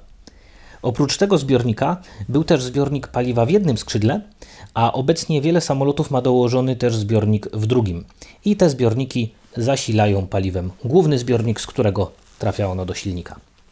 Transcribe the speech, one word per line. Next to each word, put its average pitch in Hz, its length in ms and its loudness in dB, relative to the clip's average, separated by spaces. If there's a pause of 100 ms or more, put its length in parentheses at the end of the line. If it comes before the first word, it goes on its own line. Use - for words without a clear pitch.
(840)
Oprócz 127 340 0
tego 202 220 2
zbiornika 135 580 0 (320)
był 139 160 0
też 156 180 2
zbiornik 139 460 -2
paliwa 123 380 0
w 131 40 0
jednym 170 280 2
skrzydle, 120 420 0 (540)
a 117 180 2
obecnie 147 480 0
wiele 165 200 2
samolotów 143 500 0
ma 131 120 0
dołożony 127 540 2
też 117 200 0
zbiornik 107 560 0
w 107 140 -2
drugim. 107 380 0 (400)
I 202 120 2
te 185 140 4
zbiorniki 123 640 -2 (240)
zasilają 107 720 0
paliwem 92 440 -4 (140)
główny 151 340 4
zbiornik, 117 420 0
z - 60 -8
którego 101 440 -2 (280)
trafia 101 300 -2
ono 92 180 -6
do 92 80 -6
silnika. 87 420 -8 (360)